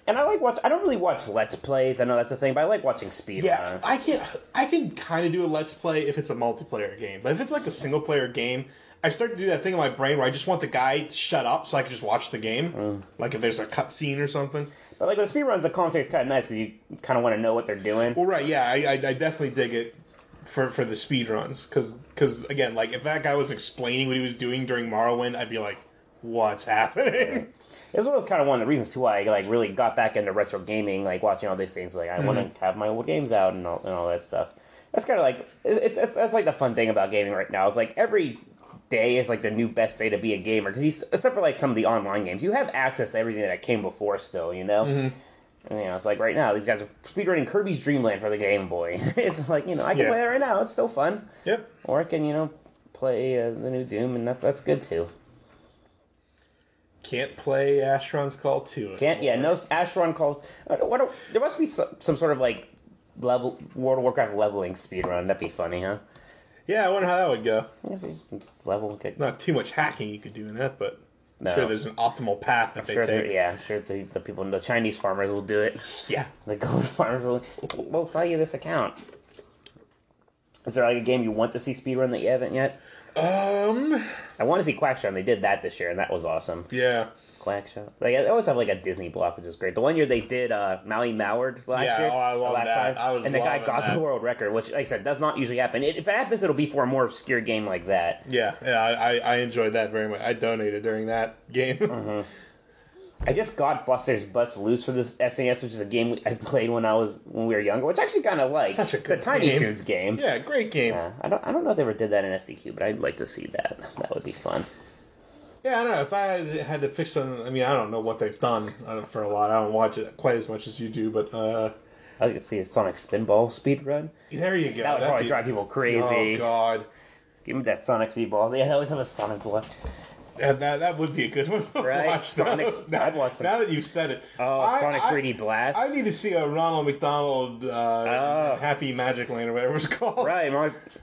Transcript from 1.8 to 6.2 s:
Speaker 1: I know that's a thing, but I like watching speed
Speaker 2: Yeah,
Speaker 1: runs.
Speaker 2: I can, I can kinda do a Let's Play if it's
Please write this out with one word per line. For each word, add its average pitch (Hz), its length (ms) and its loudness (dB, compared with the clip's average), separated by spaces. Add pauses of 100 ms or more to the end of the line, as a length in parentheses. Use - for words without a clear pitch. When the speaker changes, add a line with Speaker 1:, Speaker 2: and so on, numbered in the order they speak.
Speaker 1:
I 120 40 4
know 123 120 4
that's 120 160 0
a 131 40 -2
thing, 135 180 0
but 147 80 2
I - 20 4
like 208 180 2
watching 107 280 -2
speed 98 340 -4
Speaker 2:
Yeah, 175 180 2 (100)
Speaker 1:
runs. - 120 -6
Speaker 2:
I 277 140 2
can, 302 220 0 (340)
I 254 100 4
can 269 280 2
kinda 170 360 0
do 175 160 0
a - 20 0
Let's 156 280 -2
Play 156 340 0
if 143 80 -2
it's 147 140 -4